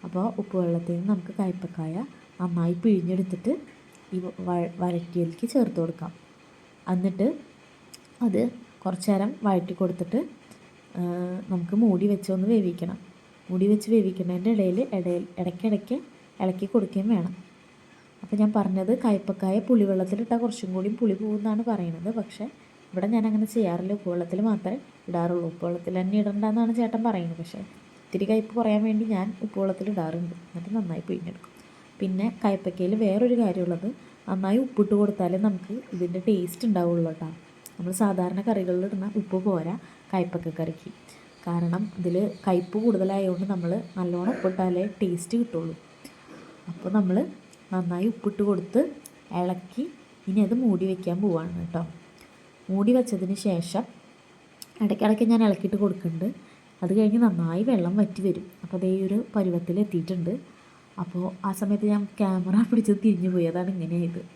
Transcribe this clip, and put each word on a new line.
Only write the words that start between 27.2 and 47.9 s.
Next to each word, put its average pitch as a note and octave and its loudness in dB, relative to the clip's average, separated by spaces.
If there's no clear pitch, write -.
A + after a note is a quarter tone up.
പക്ഷേ - -12
ഇത്തിരി F#3+ -2
കയ്പ് A3 2
കുറയാൻ G#3+ 2
വേണ്ടി A3 2
ഞാൻ F#3 0
ഉപ്പുവെള്ളത്തിൽ F#3+ -2
ഇടാറുണ്ട്. E3+ -4
എന്നിട്ട് F3 -10
നന്നായി E3+ -4
പിഴിഞ്ഞെടുക്കും. F3 -8
പിന്നെ F#3+ 0
കയ്പക്കയിൽ F#3+ 0
വേറൊരു A3+ 4
കാര്യമുള്ളത്, F3+ 0
നന്നായി F#3+ 2
ഉപ്പിട്ട് G#3 2
കൊടുത്താലേ F#3+ 0
നമുക്ക് G3 -2
ഇതിൻ്റെ F3 -4
ടേസ്റ്റ് F3+ 0
ഉണ്ടാവുള്ളൂ E3+ 2
കേട്ടോ. D#3+ -8
നമ്മൾ F3+ -6
സാധാരണ F#3 0
കറികളിൽ F#3 0
ഇടുന്ന G3+ -4
ഉപ്പ് F#3 -2
പോരാ F3 0
കയ്പക്ക F3 -2
കറിക്ക്. D#3+ -6
കാരണം E3+ 0
ഇതിൽ F3 0
കയ്പ് F3+ 0
കൂടുതലായതുകൊണ്ട് F#3+ 2
നമ്മൾ F3 -2
നല്ലോണം F3+ 0
ഉപ്പിട്ടാലേ F#3 0
ടേസ്റ്റ് F3+ -2
കിട്ടുള്ളൂ. E3 -4
അപ്പോൾ F#3 -6
നമ്മൾ F#3 4
നന്നായി F3+ -2